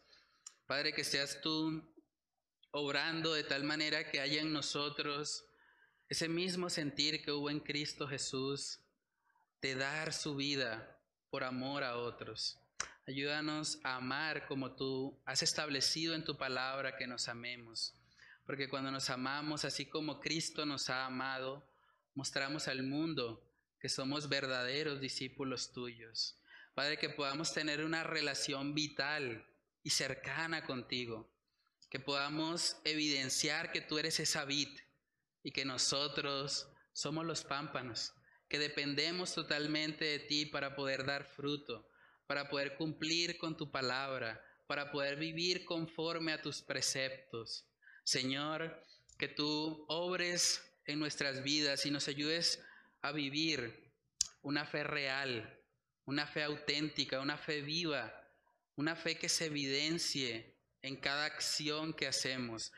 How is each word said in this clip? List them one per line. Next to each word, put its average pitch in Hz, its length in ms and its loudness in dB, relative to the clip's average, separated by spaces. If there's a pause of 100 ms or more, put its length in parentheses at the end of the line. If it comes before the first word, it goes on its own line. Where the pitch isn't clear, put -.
(680)
Padre, 147 260 2
que 147 100 0
seas 139 380 0
tú 160 420 0 (880)
obrando 151 600 2
de 151 100 2
tal 143 220 0
manera 151 440 2
que 143 120 2
haya 147 200 4
en 156 120 2
nosotros 147 880 0 (640)
ese 160 220 0
mismo 175 400 0
sentir 151 560 2
que 151 60 0
hubo 147 180 0
en 147 100 -2
Cristo 147 480 -2
Jesús 135 720 -2 (800)
de 135 160 0
dar 147 380 0
su 151 220 -2
vida 135 680 -2 (280)
por 135 140 -2
amor 131 400 -2
a 123 140 -2
otros. 113 640 -6 (440)
Ayúdanos 151 800 -2
a 131 120 0
amar 143 520 -2
como 135 280 -2
tú 135 500 -2
has 131 180 2
establecido 151 680 2
en 156 100 -2
tu 151 140 -2
palabra 131 580 0
que 127 120 -4
nos 123 200 -2
amemos, 120 680 -6 (500)
porque 135 240 -2
cuando 135 220 0
nos 135 180 0
amamos 143 560 0
así 139 220 -2
como 151 340 -2
Cristo 156 440 0
nos 139 240 0
ha 131 160 2
amado, 131 640 -2 (440)
mostramos 139 560 0
al 131 140 0
mundo 135 600 0 (360)
que 135 100 -4
somos 143 380 0
verdaderos 135 720 0
discípulos 131 720 -4
tuyos. 117 720 -6 (320)
Padre, 147 240 2
que 156 120 2
podamos 147 440 0
tener 151 320 2
una 165 180 2
relación 147 720 0
vital 143 760 0 (360)
y 147 80 0
cercana 147 760 0
contigo, 120 640 -4 (580)
que - 100 -4
podamos 151 840 0
evidenciar 151 880 2
que 165 100 -2
tú 151 180 -2
eres 156 200 0
esa 151 260 0
vid 139 340 -2 (640)
y 139 80 -6
que 135 120 0
nosotros 139 1040 0 (240)
somos 156 320 -2
los 165 200 -2
pámpanos, 139 680 -4 (360)
que 147 80 2
dependemos 147 800 0
totalmente 151 720 0
de 147 140 2
ti 147 280 0
para 139 280 -2
poder 135 300 0
dar 139 180 -2
fruto, 139 640 -4 (380)
para 143 240 -2
poder 139 280 0
cumplir 165 600 2
con 160 200 -2
tu 147 140 -6
palabra, 127 720 0 (220)
para 143 260 -2
poder 139 260 2
vivir 165 480 0
conforme 165 680 0
a 151 80 -2
tus 143 220 -6
preceptos. 131 1040 -2 (360)
Señor, 147 800 0 (360)
que 139 80 0
tú 151 600 0
obres 175 760 2 (220)
en 147 140 -2
nuestras 143 440 0
vidas 143 420 2
y 143 60 2
nos 147 160 0
ayudes 151 560 0 (380)
a 139 100 0
vivir 143 840 -2 (480)
una 147 240 0
fe 151 180 -2
real, 135 800 -2 (440)
una 147 220 0
fe 156 160 0
auténtica, 147 760 0
una 147 180 0
fe 151 240 -2
viva, 147 520 0 (640)
una 156 200 0
fe 160 220 -2
que 170 120 0
se - 160 2
evidencie 143 1080 0 (260)
en 135 140 -6
cada 143 300 2
acción 151 680 0
que 147 140 8
hacemos, 127 720 8